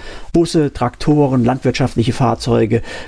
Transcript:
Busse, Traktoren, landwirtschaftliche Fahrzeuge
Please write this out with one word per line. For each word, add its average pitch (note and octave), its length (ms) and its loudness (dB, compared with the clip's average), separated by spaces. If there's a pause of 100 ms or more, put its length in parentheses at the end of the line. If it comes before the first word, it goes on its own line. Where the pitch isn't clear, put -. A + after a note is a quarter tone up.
(320)
Busse, D#3+ 400 2
Traktoren, C3 720 2
landwirtschaftliche B2 680 0
Fahrzeuge A#2 720 0 (240)